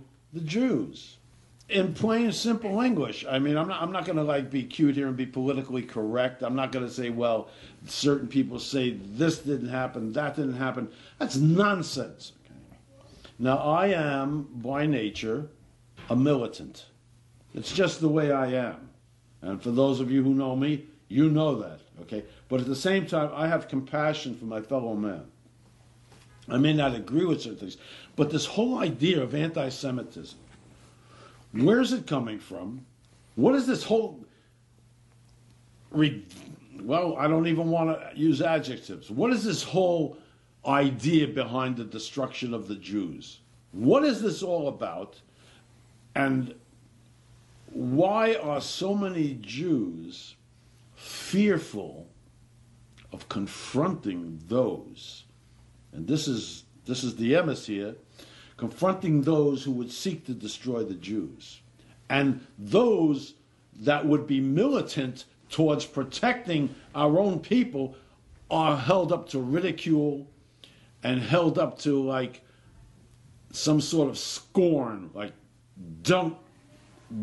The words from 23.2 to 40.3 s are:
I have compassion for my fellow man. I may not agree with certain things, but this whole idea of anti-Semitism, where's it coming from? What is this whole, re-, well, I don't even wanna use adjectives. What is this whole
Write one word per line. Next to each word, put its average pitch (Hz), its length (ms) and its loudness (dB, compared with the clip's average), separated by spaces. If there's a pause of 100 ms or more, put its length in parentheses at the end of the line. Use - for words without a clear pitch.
I 156 140 0
have 160 200 0
compassion 135 680 -2
for 117 80 -12
my 110 160 -6
fellow 117 340 -2
man. 101 300 -4 (1200)
I 123 100 0
may 151 140 6
not 139 220 2
agree 120 300 0
with 156 180 0
certain 104 160 -10
things, 95 180 -12 (400)
but 147 140 2
this 156 160 -2
whole 247 320 0
idea 156 440 2
of 127 120 -4
anti-Semitism, 135 1040 -4 (1120)
where's 214 400 4
it 247 140 -4
coming 113 320 -2
from? 98 460 -12 (520)
What 190 180 6
is 254 120 2
this 247 180 0
whole, 220 380 0 (1700)
re-, 139 320 2 (580)
well, 156 340 0
I 139 100 0
don't 160 200 4
even 165 240 0
wanna 160 440 0
use 151 280 2
adjectives. 127 680 -4
What 190 220 2
is 208 120 0
this 190 180 -2
whole 175 560 0 (480)